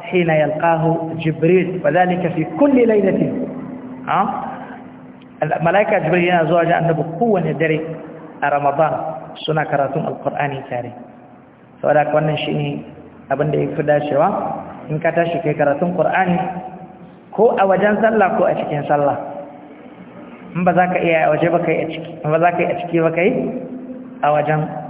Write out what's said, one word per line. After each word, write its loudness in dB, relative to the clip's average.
hina 4
yalqahu 2
Jibril, 2
wa 4
dhalika 2
fi -2
kulli 4
laylatin." 2
Ha? 2
Al-, -2
malaika 2
Jibril 2
yana 4
zuwa 4
ga 4
Annabi 0
kowane 0
dare 0
a 2
Ramadan, 2
suna 0
karatun -2
Al-Qur'ani -4
tare. -8
Saboda 4
haka -2
wannan 2
shine -4
abin 0
da 0
ya 0
fi -6
dacewa. 2
In -2
ka 0
tashi 0
kai -2
karatun 2
Qur'ani, 2
ko 4
a 4
wajen 4
sallah 4
ko 2
a 2
cikin -4
sallah. 2
In -2
ba 4
za 4
ka 0
iya 4
a 4
waje 2
ba, 2
kai 2
a -2
ciki. -10
In -4
ba 2
za 6
ka -4
yi 0
a -2
ciki -2
ba, 4
kai 2
a 2
wajen 0